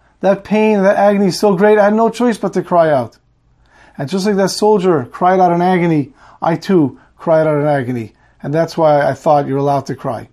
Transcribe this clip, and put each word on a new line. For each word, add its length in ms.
that 240
pain, 400
that 140
agony 300
is 120
so 160
great, 240
I 60
had 100
no 140
choice 280
but 160
to 100
cry 280
out. 260
And 100
just 180
like 100
that 160
soldier 540
cried 340
out 120
in 100
agony, 520
I 140
too 440
cried 300
out 120
in 80
agony. 460
And 100
that's 240
why 300
I 60
thought 340
you're 100
allowed 300
to 80
cry. 380